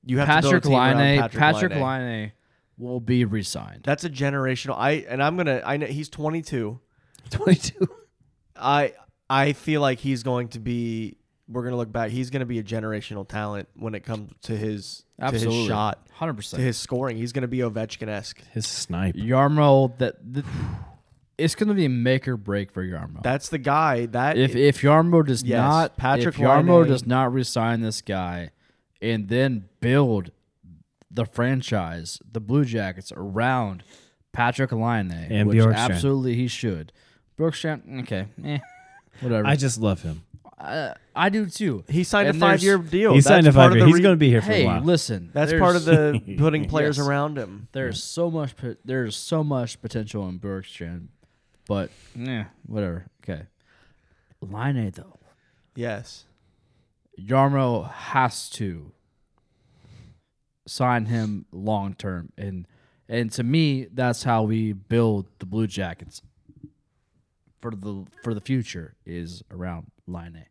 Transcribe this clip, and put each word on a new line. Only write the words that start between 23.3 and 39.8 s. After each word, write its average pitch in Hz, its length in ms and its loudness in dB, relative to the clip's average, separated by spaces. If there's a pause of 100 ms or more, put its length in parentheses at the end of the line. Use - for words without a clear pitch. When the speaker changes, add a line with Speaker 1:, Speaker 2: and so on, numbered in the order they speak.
Speaker 1:
the 160 100 -6
guy 139 480 0
that 123 300 0
Speaker 2:
If, 127 180 2
if 139 260 4
Yarmo 160 440 6
does 127 180 0
Speaker 1:
Yes, 120 140 0
Speaker 2:
not, 151 400 2
Speaker 1:
Patrick 127 380 0
Speaker 2:
if 113 60 -4
Yarmo 156 400 8
Speaker 1:
Laine. 160 60 6
Speaker 2:
does 127 180 0
not 127 280 2
re-sign 117 480 0
this 110 200 -4
guy 87 500 -6 (480)
and 110 300 -4
then 120 360 0 (140)
build 120 520 2 (800)
the 120 140 -4
franchise, 104 960 -4 (120)
the 113 80 -8
Blue 127 260 0
Jackets, 98 500 -6
around 104 680 -4 (500)
Patrick 123 380 0
Laine, 113 400 -2
Speaker 3:
And 95 380 0
Speaker 2:
which 110 100 4
Speaker 3:
Bjorkstrand. 110 160 6
Speaker 2:
absolutely 127 600 0
he 123 120 -2
should. 92 440 -6 (460)
Bjorkstrand, 156 640 -6
okay, 101 240 -6 (180)
eh, 143 140 -6 (640)
whatever. 113 260 0
Speaker 3:
I 143 80 4
just 131 240 -2
love 104 220 0